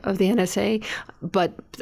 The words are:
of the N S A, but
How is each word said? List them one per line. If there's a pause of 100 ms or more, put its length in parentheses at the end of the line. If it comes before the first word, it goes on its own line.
of
the
N
S
A, (400)
but (280)